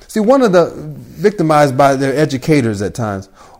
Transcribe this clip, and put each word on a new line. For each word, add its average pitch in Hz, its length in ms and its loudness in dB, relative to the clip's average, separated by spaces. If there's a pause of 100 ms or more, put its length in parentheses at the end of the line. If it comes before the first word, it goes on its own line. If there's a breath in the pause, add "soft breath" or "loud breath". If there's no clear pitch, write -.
see, - 120 -4
one 247 220 2
of 226 100 2
the, 170 240 2
victimized 151 1000 0
by 139 180 4
their 135 220 -2
educators 135 640 0
at 95 140 -6
times. 101 340 -6 (300 soft breath)